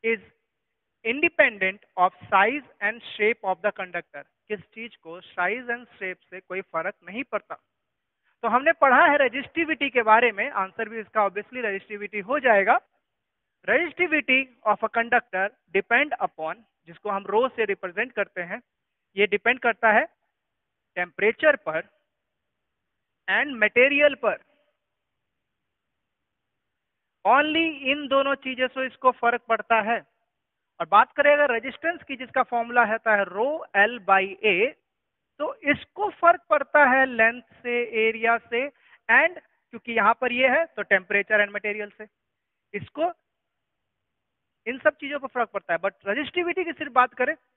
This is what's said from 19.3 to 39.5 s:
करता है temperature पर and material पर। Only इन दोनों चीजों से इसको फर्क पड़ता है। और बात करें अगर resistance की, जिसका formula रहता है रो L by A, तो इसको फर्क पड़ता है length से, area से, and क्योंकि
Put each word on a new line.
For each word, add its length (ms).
करता 320
है 140
temperature 580
पर 140
and 340
material 540
पर। 280
Only 400
इन 160
दोनों 280
चीजों 320
से 180
इसको 280
फर्क 360
पड़ता 340
है। 160
और 120
बात 240
करें 180
अगर 200
resistance 500
की, 120
जिसका 280
formula 400
रहता 320
है 100
रो 240
L 280
by 180
A, 280
तो 140
इसको 400
फर्क 380
पड़ता 360
है 200
length 360
से, 400
area 300
से, 300
and 300
क्योंकि 540